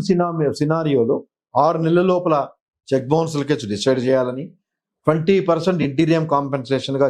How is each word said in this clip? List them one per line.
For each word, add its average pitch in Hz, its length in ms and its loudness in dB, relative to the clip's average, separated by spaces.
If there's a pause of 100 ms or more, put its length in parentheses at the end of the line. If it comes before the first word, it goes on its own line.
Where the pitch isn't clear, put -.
సినామి-, 170 420 0 (100)
సినారియోలో 147 560 0 (480)
ఆరు 165 220 0
నెలల 175 260 2
లోపల 175 220 0 (560)
చెక్ 131 220 0
బౌన్స్ల 160 380 0
కేసు 120 240 -4
డిసైడ్ 127 320 0
చేయాలని, 131 380 0 (640)
ట్వంటీ 160 280 2 (140)
పర్సెంట్ 165 400 0
ఇంటీరియం 160 440 0
కాంపెన్సేషన్గా 135 760 -2